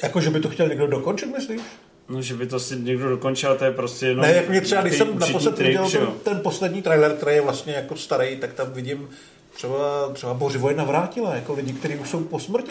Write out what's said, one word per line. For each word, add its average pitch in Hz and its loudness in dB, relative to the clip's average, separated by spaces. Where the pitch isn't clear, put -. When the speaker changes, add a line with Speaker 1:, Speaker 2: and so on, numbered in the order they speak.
Speaker 1:
Jako, 156 0
že 156 2
by 156 2
to 156 0
chtěl 165 2
někdo 143 2
dokončit, - -2
myslíš? 240 -6
Speaker 2:
No, 131 -6
že 123 -6
by 123 -4
to 123 -4
si 131 -6
někdo 127 -2
dokončil, 135 0
to 135 0
je 131 4
prostě 120 -4
jenom 127 2
Speaker 1:
Ne, 160 8
jak 175 6
mě 190 4
třeba, 190 2
když 175 2
Speaker 2:
nějaký 147 4
Speaker 1:
jsem 202 -2
naposled 170 2
Speaker 2:
určitý 139 -4
trik, 135 2
Speaker 1:
viděl 190 2
Speaker 2:
že 151 2
Speaker 1:
ten, - 4
Speaker 2:
jo? - -4
Speaker 1:
ten 202 0
poslední 190 -2
trailer, 151 6
který 147 2
je 147 8
vlastně 139 -2
jako 139 -6
starý, 135 0
tak 123 -6
tam 131 -6
vidím 135 -8
třeba, 143 -2
třeba 127 -6
Bořivoje 135 0
Navrátila, 165 0
jako 123 -4
lidi, 131 -4
kteří 143 -6
už 135 -8
jsou 165 -2
po 160 -6
smrti 240 -4